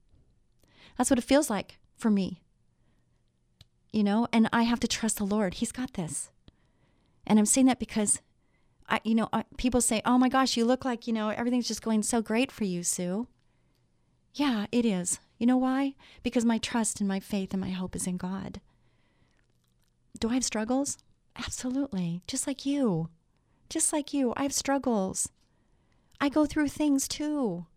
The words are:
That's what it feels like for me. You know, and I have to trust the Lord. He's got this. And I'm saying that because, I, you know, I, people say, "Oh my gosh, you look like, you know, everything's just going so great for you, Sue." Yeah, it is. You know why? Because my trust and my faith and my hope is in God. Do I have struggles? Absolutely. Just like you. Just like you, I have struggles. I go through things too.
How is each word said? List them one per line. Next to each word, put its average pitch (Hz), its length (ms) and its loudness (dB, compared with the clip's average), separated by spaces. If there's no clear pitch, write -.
That's 247 140 2
what 254 80 10
it 240 60 2
feels 285 260 6
like - 280 -6
for 226 120 2
me. 190 300 0
You 220 100 2
know, 208 300 2
and 226 220 6
I 233 80 4
have 233 180 0
to 233 80 0
trust - 300 -2
the 208 80 -2
Lord. 202 280 0
He's - 160 -4
got 254 220 -8
this. 156 380 -8
And 214 120 6
I'm 208 60 6
saying 262 220 4
that 254 120 4
because, - 440 -2
I, - 160 0
you 220 100 2
know, 226 200 2
I, 226 100 0
people 247 240 2
say, 220 240 0
"Oh 247 100 4
my 254 140 4
gosh, 262 260 2
you 233 80 2
look 247 220 2
like, 233 200 -6
you 240 60 -2
know, 214 160 -2
everything's 240 400 -2
just 214 140 -6
going 220 200 0
so 226 200 0
great 226 280 0
for - 140 -6
you, 175 180 -4
Sue." 180 460 -4
Yeah, 240 400 0
it 233 140 2
is. 180 340 -2
You 226 100 0
know 254 120 4
why? 262 360 0
Because 240 240 0
my 233 100 4
trust - 440 -2
and 202 80 -2
my 190 120 -2
faith 190 320 -6
and 190 80 -2
my 190 80 -4
hope 185 260 -6
is 175 120 -6
in 180 100 -4
God. 185 460 -10
Do 226 120 -2
I 240 40 0
have 254 100 0
struggles? 254 540 -2
Absolutely. 226 920 -4
Just - 220 -6
like 269 180 -6
you. 220 420 0
Just - 240 -2
like 294 200 -2
you, 269 240 0
I - 60 -4
have 277 100 -2
struggles. 240 800 -2
I 285 80 4
go 302 160 4
through 294 240 0
things 277 380 0
too. 269 600 -4